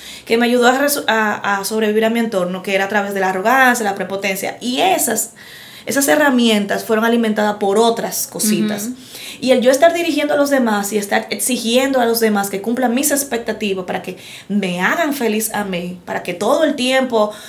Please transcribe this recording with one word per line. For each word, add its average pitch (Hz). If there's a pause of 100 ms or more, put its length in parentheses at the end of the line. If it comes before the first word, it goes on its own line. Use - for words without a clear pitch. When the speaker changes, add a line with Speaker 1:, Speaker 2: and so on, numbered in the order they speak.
(260)
Speaker 1:
que 226
me 240
ayudó 240
a 254
resu-, 285
a, 214
a 196
sobrevivir 220
a 226
mi 233
entorno, 185
que 196
era 196
a 202
través 202
de 196
la 185
arrogancia, 233
la 196
prepotencia, 196
y 254
esas, 311 (560)
esas 277
herramientas 233
fueron 220
alimentadas 214
por 196
otras 226
cositas. 214
Speaker 2:
Ujú. 254 (460)
Speaker 1:
Y 254
el 247
yo 254
estar 330
dirigiendo 294
a -
los 277
demás 220
y 208
estar -
exigiendo 240
a 233
los 226
demás 208
que 196
cumplan 240
mis 294
expectativas 214
para 185
que 185 (320)
me 185
hagan 294
feliz 220
a 208
mí, 180
para 190
que 175
todo 269
el 294
tiempo 247 (180)